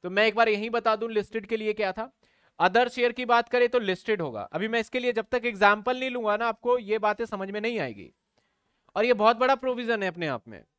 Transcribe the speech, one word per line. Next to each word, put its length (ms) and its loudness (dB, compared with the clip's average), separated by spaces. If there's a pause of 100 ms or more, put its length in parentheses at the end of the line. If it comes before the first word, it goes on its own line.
तो 60 -8
मैं 180 4
एक 80 0
बार 140 4
यही 200 -2
बता 260 0
दूं 160 -6
लिस्टेड 340 -4
के 120 -4
लिए 160 -4
क्या 200 -2
था। 180 -10 (480)
अदर 300 4
शेयर 220 0
की 140 -6
बात 240 2
करें 200 4
तो 100 2
लिस्टेड 420 -2
होगा। 220 -6
अभी 240 -4
मैं 120 0
इसके 200 -4
लिए 140 -2
जब 180 -2
तक 140 -2
एग्जांपल 540 2
नहीं 100 -4
लूंगा 280 0
ना, 100 0
आपको 320 0
ये 200 -2
बातें 260 -2
समझ 260 -8
में 100 -6
नहीं 180 -4
आएगी, 320 -8 (840)
और 100 2
ये 100 4
बहुत 220 4
बड़ा 200 4
प्रोविजन 460 -2
है 60 0
अपने 200 -6
आप 180 -6
में। 160 -18 (160)